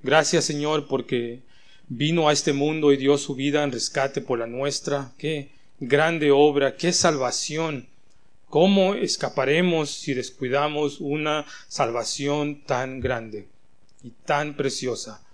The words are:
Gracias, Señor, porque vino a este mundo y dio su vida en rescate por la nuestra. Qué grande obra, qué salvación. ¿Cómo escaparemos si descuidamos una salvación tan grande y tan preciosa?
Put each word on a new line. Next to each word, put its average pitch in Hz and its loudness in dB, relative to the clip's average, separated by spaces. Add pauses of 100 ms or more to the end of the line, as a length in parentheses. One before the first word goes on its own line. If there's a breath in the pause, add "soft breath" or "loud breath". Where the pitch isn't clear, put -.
Gracias, 147 4
Señor, 147 -2
porque 123 -4 (460 soft breath)
vino 151 2
a 151 4
este 143 0
mundo 147 2
y 139 6
dio 139 2
su 143 -6
vida 143 0
en 143 -2
rescate 135 -4
por 120 -2
la 117 -4
nuestra. 135 -6
Qué 143 -6 (300 soft breath)
grande 147 2
obra, 143 6
qué 175 0
salvación. 151 0 (640)
¿Cómo 196 4
escaparemos 156 0
si - -6
descuidamos 143 -2
una 151 -2 (220 loud breath)
salvación 143 -2
tan 131 -4
grande 113 -6 (560)
y 120 -16 (140)
tan 151 -2
preciosa? 123 -6 (100)